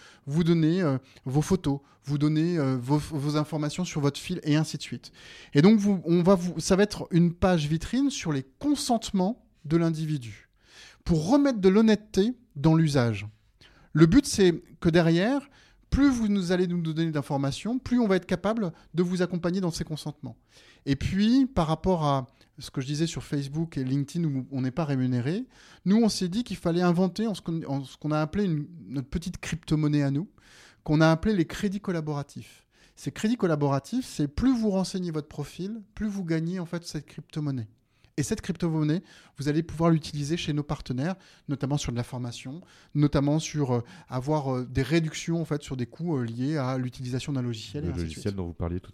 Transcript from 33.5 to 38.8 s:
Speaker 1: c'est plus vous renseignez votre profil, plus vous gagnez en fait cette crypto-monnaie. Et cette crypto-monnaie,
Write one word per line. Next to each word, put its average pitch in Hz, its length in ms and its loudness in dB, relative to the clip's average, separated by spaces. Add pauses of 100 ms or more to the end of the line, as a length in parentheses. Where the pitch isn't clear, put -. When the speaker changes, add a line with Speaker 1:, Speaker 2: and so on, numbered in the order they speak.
Speaker 1:
c'est 143 240 -2
plus 247 280 2
vous 220 120 0
renseignez 185 420 -2
votre 151 160 -6
profil, 190 540 -10 (120)
plus 214 140 -4
vous 196 160 -6
gagnez 165 380 -2
en 165 40 -6
fait 170 200 -8
cette 147 200 -10
crypto-monnaie. 143 640 -6 (500)
Et 147 60 0
cette 208 180 -4
crypto-monnaie, 160 600 0 (360)